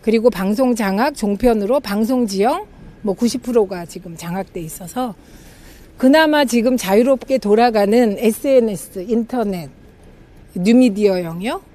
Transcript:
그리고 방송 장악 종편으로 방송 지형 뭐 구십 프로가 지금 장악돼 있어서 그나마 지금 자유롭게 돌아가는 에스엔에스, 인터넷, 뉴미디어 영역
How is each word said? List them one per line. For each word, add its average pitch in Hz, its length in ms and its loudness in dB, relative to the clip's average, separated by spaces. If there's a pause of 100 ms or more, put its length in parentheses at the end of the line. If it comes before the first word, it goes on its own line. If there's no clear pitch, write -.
그리고 226 280 2
방송 220 460 0
장악 220 400 -2
종편으로 220 640 0
방송 226 480 -2
지형 240 380 -2 (360)
뭐 202 120 -4
구십 240 300 -2
프로가 196 420 -2
지금 175 300 -16
장악돼 175 460 -10
있어서 180 520 -10 (840)
그나마 302 480 4
지금 240 320 0
자유롭게 247 600 0
돌아가는 220 800 2
에스엔에스, 220 920 0
인터넷, 214 600 -4 (880)
뉴미디어 202 680 2
영역 190 400 -8 (120)